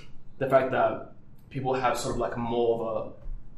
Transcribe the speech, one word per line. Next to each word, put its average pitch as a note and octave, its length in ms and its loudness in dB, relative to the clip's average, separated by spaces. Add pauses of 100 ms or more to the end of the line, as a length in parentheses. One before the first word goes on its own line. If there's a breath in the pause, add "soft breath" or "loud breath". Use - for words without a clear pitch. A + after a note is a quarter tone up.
(400 loud breath)
the C3 100 0
fact C3 220 6
that A#2 420 2 (360)
people B2+ 260 -2
have A#2 220 2
sort - 180 -2
of, A#2 40 0
like, A#2+ 160 0
more A#2 460 2
of A2 260 -2
a, - 40 -10 (460)